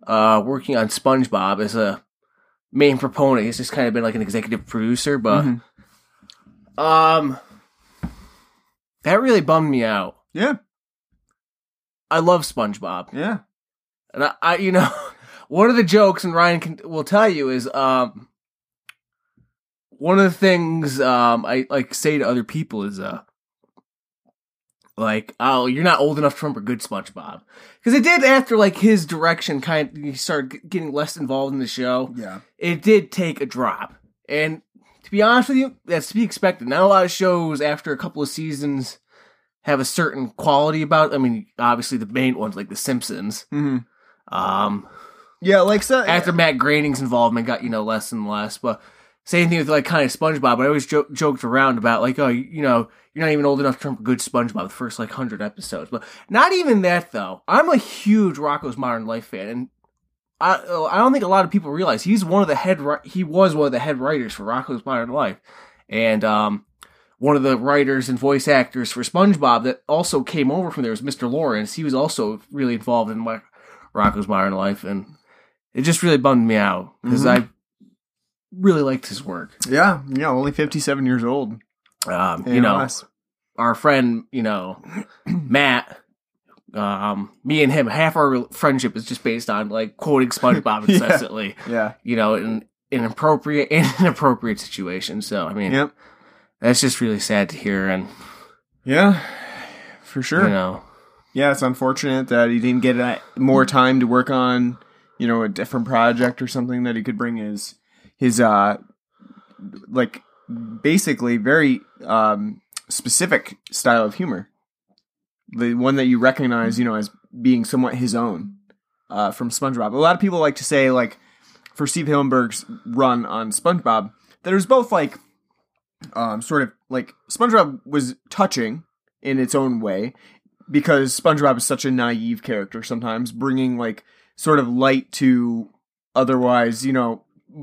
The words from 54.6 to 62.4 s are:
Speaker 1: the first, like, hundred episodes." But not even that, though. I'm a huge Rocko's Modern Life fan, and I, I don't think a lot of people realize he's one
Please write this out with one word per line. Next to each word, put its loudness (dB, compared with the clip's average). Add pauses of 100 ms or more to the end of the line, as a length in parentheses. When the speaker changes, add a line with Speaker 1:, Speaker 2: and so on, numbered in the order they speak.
Speaker 1:
the -10
first, -12
like, -8
hundred -8
episodes." -10
But -8 (260)
not 4
even 2
that, 0
though. -10
I'm 2
a 4
huge 0
Rocko's -6
Modern -4
Life -8
fan, -12
and -10 (720)
I, 2 (360)
I 0
don't 6
think 0
a -2
lot 4
of -8
people -2
realize -2
he's 2
one 2